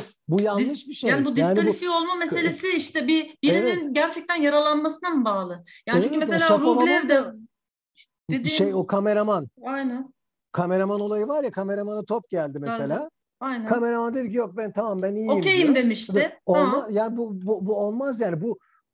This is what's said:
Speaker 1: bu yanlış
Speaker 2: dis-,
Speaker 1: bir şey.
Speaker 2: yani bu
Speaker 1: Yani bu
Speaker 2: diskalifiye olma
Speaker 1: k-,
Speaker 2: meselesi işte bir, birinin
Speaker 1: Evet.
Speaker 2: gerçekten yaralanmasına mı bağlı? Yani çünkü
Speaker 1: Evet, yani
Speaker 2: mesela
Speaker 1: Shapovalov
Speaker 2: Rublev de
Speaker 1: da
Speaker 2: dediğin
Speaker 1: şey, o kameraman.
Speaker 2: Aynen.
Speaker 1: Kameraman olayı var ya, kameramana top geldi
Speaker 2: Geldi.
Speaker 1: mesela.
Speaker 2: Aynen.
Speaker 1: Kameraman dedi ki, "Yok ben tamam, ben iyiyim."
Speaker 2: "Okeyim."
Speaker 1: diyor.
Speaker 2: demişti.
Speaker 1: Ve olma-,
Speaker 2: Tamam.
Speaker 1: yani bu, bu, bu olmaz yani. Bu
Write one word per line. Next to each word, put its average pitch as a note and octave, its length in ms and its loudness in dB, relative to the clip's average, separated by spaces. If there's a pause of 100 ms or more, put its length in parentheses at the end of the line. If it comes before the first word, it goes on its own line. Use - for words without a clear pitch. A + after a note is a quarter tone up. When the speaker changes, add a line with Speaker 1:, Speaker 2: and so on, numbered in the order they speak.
(280)
Speaker 1:
bu F#3+ 140 2
yanlış G#3+ 260 2
Speaker 2:
dis-, C#4+ 200 -8
Speaker 1:
bir D4 60 -12
şey. - 160 -2
Speaker 2:
yani C4+ 140 4
bu - 40 0
Speaker 1:
Yani F#3+ 280 2
bu - 40 2
Speaker 2:
diskalifiye F4 300 0
olma E4+ 220 0
Speaker 1:
k-, F4+ 60 -4
Speaker 2:
meselesi E4+ 580 -2
işte C#4+ 300 -4
bir, D#4+ 360 0
birinin F4+ 240 4
Speaker 1:
Evet. E4 280 -2
Speaker 2:
gerçekten E4 420 0
yaralanmasına D4+ 720 2
mı C4+ 140 2
bağlı? F#3 400 -4 (220)
Yani F3 160 4
çünkü A3+ 40 2
Speaker 1:
Evet, D4 60 -2
yani D4+ 60 0
Speaker 2:
mesela D#4+ 200 0
Speaker 1:
Shapovalov D#4+ 440 6
Speaker 2:
Rublev F4 260 4
de - 0 -
Speaker 1:
da B3 260 2 (960)
Speaker 2:
dediğin A#3 260 -2
Speaker 1:
şey, F#3+ 180 0
o F#3 120 -2
kameraman. G#3 600 0 (180)
Speaker 2:
Aynen. C4 500 -6 (380)
Speaker 1:
Kameraman F#3+ 480 -2
olayı G#3 280 -4
var D4 160 -2
ya, A3+ 60 -4
kameramana G3+ 540 -6
top G#3+ 260 -6
geldi D#3 220 -4
Speaker 2:
Geldi. D3 60 -8
Speaker 1:
mesela. A3+ 520 -4 (300)
Speaker 2:
Aynen. A#3+ 260 -6
Speaker 1:
Kameraman A#3 480 0
dedi B3 160 -4
ki, A3 60 -4
"Yok G3+ 200 -4
ben A3 160 -6
tamam, G3+ 300 -4
ben G3 120 -2
iyiyim." A3 160 -2
Speaker 2:
"Okeyim." F4+ 360 4
Speaker 1:
diyor. C#4 80 6
Speaker 2:
demişti. A3+ 400 0
Speaker 1:
Ve D4+ 320 2
olma-, F#3+ 240 4
Speaker 2:
Tamam. C4+ 200 0
Speaker 1:
yani A3+ 260 -2
bu, G#3+ 260 -6
bu, G3 240 -2
bu G#3 100 -2
olmaz A3+ 440 -4
yani. E3+ 200 -2
Bu A3 180 -4 (360)